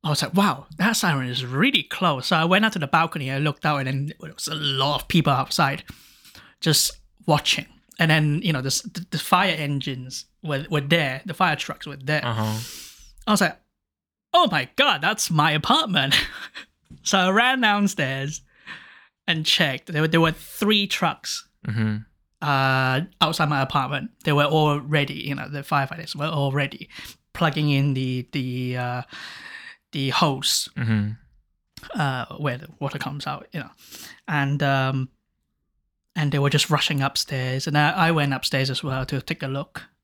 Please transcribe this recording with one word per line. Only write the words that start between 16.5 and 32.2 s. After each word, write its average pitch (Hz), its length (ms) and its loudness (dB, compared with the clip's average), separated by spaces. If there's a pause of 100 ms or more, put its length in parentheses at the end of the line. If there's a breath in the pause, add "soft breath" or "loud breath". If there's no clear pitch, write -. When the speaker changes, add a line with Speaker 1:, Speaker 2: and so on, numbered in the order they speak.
Speaker 1:
So - 160 2
I 185 120 4
ran 247 300 4
downstairs 160 800 0 (840 loud breath)
and 160 180 -2
checked. 143 480 0
There 156 100 2
were, 160 60 2
there 165 120 4
were 160 120 4
three 202 540 0
trucks, - 600 -4 (200)
Speaker 2:
Mm-hmm. 107 300 0 (460)
Speaker 1:
uh, 131 580 2 (200)
outside 156 280 2
my 143 140 0
apartment. 139 480 -4 (140)
They 151 80 2
were 143 120 4
all 151 360 4
ready, 143 340 0 (140)
you 143 60 -4
know, - 140 -10
the 143 140 -8
firefighters 151 540 -4
were 147 100 -4
all 143 260 0
ready, 139 360 -4 (460 loud breath)
plugging 151 360 2
in 139 240 4
the, 127 380 -2
the, 127 440 -4
uh, 123 260 -4 (880 loud breath)
the 135 180 -2
hose, - 680 0
Speaker 2:
Mm-hmm. 107 340 0 (880)
Speaker 1:
uh, 131 240 0 (140)